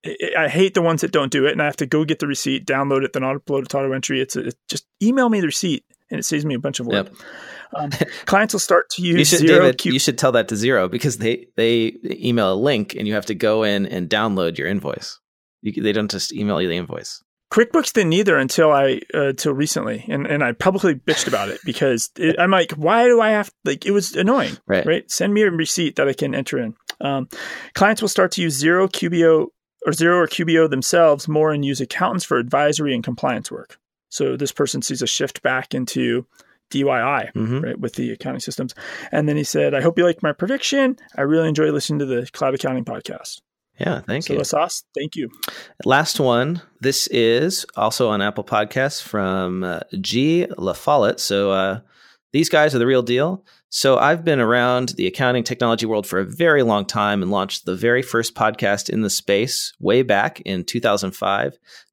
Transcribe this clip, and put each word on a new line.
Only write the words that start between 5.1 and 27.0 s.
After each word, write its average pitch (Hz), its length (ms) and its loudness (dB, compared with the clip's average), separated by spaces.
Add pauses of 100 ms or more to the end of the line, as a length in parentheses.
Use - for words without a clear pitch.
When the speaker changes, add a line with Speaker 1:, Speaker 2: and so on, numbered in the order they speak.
Speaker 1:
me 214 120 2
the 165 60 0
receipt, 151 380 -2 (240)
and - 100 -6
it - 40 -6
saves 147 220 -2
me 147 100 -2
a 120 40 -6
bunch 139 200 -6
of 120 80 -6
work. 101 200 -2
Speaker 2:
Yep. - 80 -20 (580)
Speaker 1:
Um, 147 160 -6 (180)
Speaker 2:
<laughs> - 180 -16
Speaker 1:
clients 208 280 2
will 202 60 -2
start - 320 2
to 180 100 -6
use 170 160 4
Speaker 2:
You 147 80 6
should, 165 220 4
Speaker 1:
zero - 140 10
Speaker 2:
David, 127 160 4
Speaker 1:
Q- - 160 0
Speaker 2:
you 131 60 2
should 131 180 0
tell 131 160 2
that 113 160 2
to 110 60 -2
Xero 104 360 2
because 117 280 -2
they, 113 360 -2
they 113 480 2
email 117 480 0
a 95 40 0
link 113 400 0
and 107 120 -4
you 107 60 -2
have 104 140 -4
to 107 80 -4
go 110 280 2
in 101 220 2
and 90 240 -6
download 95 480 0
your 71 100 -4
invoice. - 500 -6 (440)
You, 107 200 -6
they 104 120 0
don't 107 180 -2
just - 220 -6
email 104 280 -2
you 92 60 0
the 85 80 -2
invoice. - 480 -10 (300)
Speaker 1:
QuickBooks 240 400 2
didn't 170 200 2
either 196 240 4
until 151 340 4
I, 139 300 2 (120)
uh, 139 200 0
till 143 200 -2
recently, 135 560 -4
and, 143 160 -4
and 147 180 -2
I 120 100 0
publicly 185 420 2
bitched - 320 -2
about 101 220 -2
it - 160 -8
because 123 520 0
it, 165 220 0
I'm 180 100 4
like, 185 240 2
"Why 185 340 2
do 240 120 6
I 220 120 4
have," 208 200 -2 (140)
like, 143 200 -2
it 196 60 0
was 202 240 0
annoying, 185 420 0 (100)
Speaker 2:
Right. 95 180 2
Speaker 1:
right? - 260 -2
Send 202 220 0
me 214 80 4
a 202 100 4
receipt 160 460 -2
that 139 100 2
I 135 60 2
can 139 200 -4
enter 135 240 -4
in. 113 180 -4 (260)